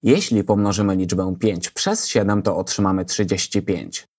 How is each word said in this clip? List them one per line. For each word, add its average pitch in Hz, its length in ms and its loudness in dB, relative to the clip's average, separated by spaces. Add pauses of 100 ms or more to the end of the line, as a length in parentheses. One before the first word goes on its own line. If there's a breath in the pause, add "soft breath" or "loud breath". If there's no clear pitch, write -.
Jeśli 120 400 4
pomnożymy 101 520 2
liczbę 92 440 0
pięć 95 300 -2
przez - 380 -2
siedem, 104 340 2
to 95 160 0
otrzymamy 95 480 0
trzydzieści 98 560 -2
pięć. 71 460 -6 (120)